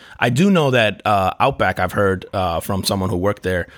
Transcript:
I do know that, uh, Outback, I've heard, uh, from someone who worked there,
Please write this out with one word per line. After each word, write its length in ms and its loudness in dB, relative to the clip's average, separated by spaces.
I 120 0
do 200 2
know 220 2
that, 340 0
uh, 360 2
Outback, 360 0
I've 140 -2
heard, 400 0
uh, 300 -2
from 240 -4
someone 240 -2
who 80 -2
worked 260 -2
there, 240 -2